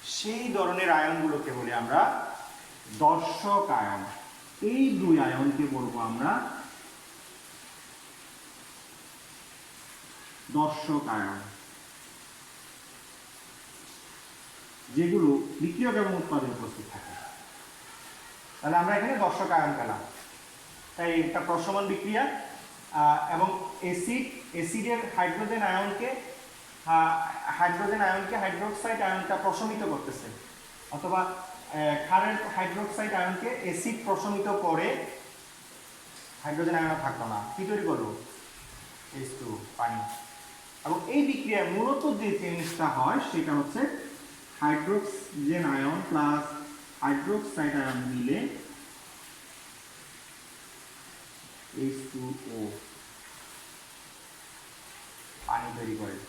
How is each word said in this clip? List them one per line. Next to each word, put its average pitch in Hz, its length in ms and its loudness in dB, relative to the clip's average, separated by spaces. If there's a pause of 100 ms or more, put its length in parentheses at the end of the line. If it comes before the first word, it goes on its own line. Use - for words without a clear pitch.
সেই 226 440 -2
ধরনের 185 420 4
আয়নগুলোকে 156 600 4
বলি 120 200 -2
আমরা 117 540 4 (720)
দর্শক 165 720 6
আয়ন। 101 340 2 (580)
এই 254 280 6
দুই 180 280 8
আয়নকে 139 540 4
বলবো 117 260 -2
আমরা 117 640 0 (4000)
দর্শক 151 560 2
আয়ন, 101 320 -2 (3500)
যেগুলো 170 300 8 (340)
বিক্রিয়ক 208 340 2
এবং 190 200 4
উৎপাদে 151 320 0
উপস্থিত 113 460 -6
থাকে। - 220 -12 (1500)
তাহলে 156 160 4
আমরা 190 200 6
এখানে 240 200 4
দর্শক 185 340 2
আয়ন 151 260 6
পেলাম। 110 220 -2 (960)
তাই 165 240 4
এটা - 200 2
প্রশমন 196 460 2
বিক্রিয়া, 214 540 2 (520)
আহ, 147 420 8
এবং 185 360 4 (100)
অ্যাসিড, 220 500 0 (220)
অ্যাসিডের 214 460 0 (180)
হাইড্রোজেন 208 460 2
আয়নকে, 202 520 2 (720)
আহ, 165 440 6 (200)
হাইড্রোজেন 180 500 4
আয়নকে 196 360 4
হাইড্রোক্সাইড 202 640 0
আয়নটা 190 360 2
প্রশমিত 208 480 0
করতেছে, - 420 -2 (640)
অথবা, 185 300 0
আহ, 185 140 0 (680)
ক্ষারের 214 320 6 (200)
হাইড্রোক্সাইড 196 560 0
আয়নকে 185 500 0
অ্যাসিড 190 420 -2
প্রশমিত 202 440 2
করে 190 580 2 (1400)
হাইড্রোজেন 160 320 2
আয়ন 160 120 4
আর 156 160 2
থাকলো 123 240 -2
না, 107 180 -2 (120)
কি 190 100 -2
তৈরি 196 200 2
করলো? - 280 0 (1000)
এইচ 131 140 -6
টু, 120 300 -6 (180)
পানি। 117 240 0 (840)
এবং 170 220 0
এই 277 200 6
বিক্রিয়ায় 208 440 2
মূলত 247 500 2
যে 208 180 2
চেঞ্জটা 170 480 0
হয় 139 320 4 (140)
সেটা 151 200 2
হচ্ছে 220 580 2 (500)
হাইড্রোক্সিজেন 156 1040 2
আয়ন 143 440 2
প্লাস 147 460 4 (500)
হাইড্রোক্সাইড 151 720 2
আয়ন 131 220 2
মিলে 127 520 2 (3250)
এইচ 135 360 -2
টু 127 220 -4 (180)
ও 107 180 -4 (2750)
পানি 117 320 -2
তৈরি 110 220 -4
করে। 95 180 -6 (100)